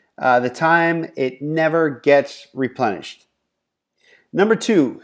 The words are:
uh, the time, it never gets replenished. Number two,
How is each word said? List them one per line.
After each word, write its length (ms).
uh, 220
the 100
time, 680
it 260
never 480
gets 640
replenished. 720
Number 240
two, 480